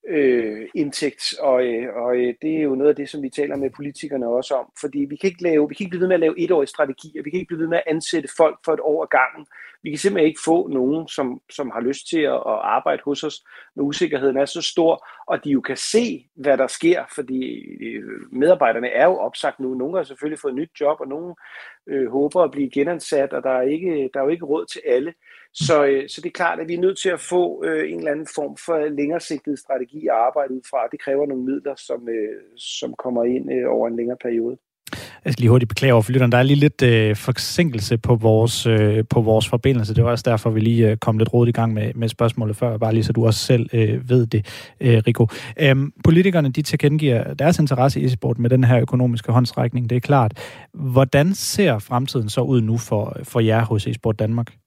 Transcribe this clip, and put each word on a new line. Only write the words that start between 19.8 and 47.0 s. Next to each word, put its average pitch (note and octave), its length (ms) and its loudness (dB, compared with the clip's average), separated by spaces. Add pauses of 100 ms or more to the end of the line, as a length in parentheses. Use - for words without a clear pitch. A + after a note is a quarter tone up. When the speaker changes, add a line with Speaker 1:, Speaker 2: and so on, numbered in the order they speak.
Speaker 1:
har E3+ 80 -2
selvfølgelig C#3+ 360 -8
fået C3+ 140 -6
nyt D#3 160 -6 (100)
job, D3+ 200 0
og C#3 80 -10
nogle, E3+ 260 -10 (520)
øh, C3+ 240 -4
håber C#3+ 320 0
at D3+ 80 2
blive C#3 200 -4
genansat, C#3+ 640 -2
og C#3 100 -6
der C3+ 80 -2
er B2+ 120 0
ikke, D3+ 520 -2
der C#3 60 -2
er C3+ 40 0
jo D3 60 0
ikke E3+ 140 -4
råd D#3 220 -2
til - 200 -16
alle. C#3 260 0 (420)
Så, D3+ 300 2
øh, C#3 240 0
så - 120 -14
det F3 80 -8
er E3+ 120 -10
klart, E3+ 200 -2
at D#3+ 80 -8
vi E3+ 60 -4
er F3 60 -4
nødt F#3+ 180 0
til - 100 -2
at E3+ 120 -2
få, F3 440 -2
øh, D#3 280 -4
en E3+ 60 -8
eller D#3+ 120 -6
anden D3+ 240 -6
form D3 220 -8 (100)
for D3+ 300 -2
længeresigtet D3 640 -6
strategi C3+ 480 -8
at - 80 0
arbejde C3 400 0
ud B2+ 60 -8 (100)
fra. C3+ 80 -4 (140)
Det - 80 -14
kræver C#3 260 -2
nogle C3 180 -6
midler, C#3 320 -6
som, A#2+ 320 -10
øh, A2 280 -6 (200)
som - 420 -10
kommer A#2+ 260 -2
ind, C3 280 -2
øh, B2+ 180 -2
over A#2 180 0
en A#2 80 -6
længere A#2+ 260 -4
periode. A#2 340 -4 (680)
Speaker 2:
Jeg D3+ 80 -2
skal A#2+ 100 -2
lige A#2 80 6
hurtigt B2 180 6
beklage C3 240 2
over A2+ 100 6
for B2+ 100 -4
lytterne. B2+ 200 4
Der A#2+ 60 6
er B2+ 40 6
lige C#3+ 180 4
lidt, C3+ 220 4
øh, A2 340 4
forsinkelse A#2+ 840 -2
på B2 160 2
vores, A2+ 520 2
øh, G#2+ 440 4
på A#2+ 100 4
vores A2 280 4
forbindelse. A#2+ 460 0
Det A#2 100 4
var A#2+ 60 2
også A#2+ 200 0
derfor, A2+ 200 0
vi A2 100 0
lige, A2+ 300 4
øh, A2 60 0
kom A2 220 0
lidt A2 140 2
rodet A#2+ 160 6
i A#2 40 0
gang A#2 220 0
med, G#2+ 200 -2
med A#2 140 -2
spørgsmålet A2+ 480 -2
før, A2+ 220 -2
bare A2+ 140 0
lige A2+ 120 2
så - 80 -2
du A2+ 140 2
også A2 140 2
selv, A#2 320 2
øh, A2 360 0
ved B2 180 4
det, - 540 -4
øh, A#2+ 260 4
Rico. A2+ 200 2 (340)
Øhm, C#3 320 2 (120)
politikerne, E3 480 4
de D#3 100 -2
tilkendegiver C#3+ 720 0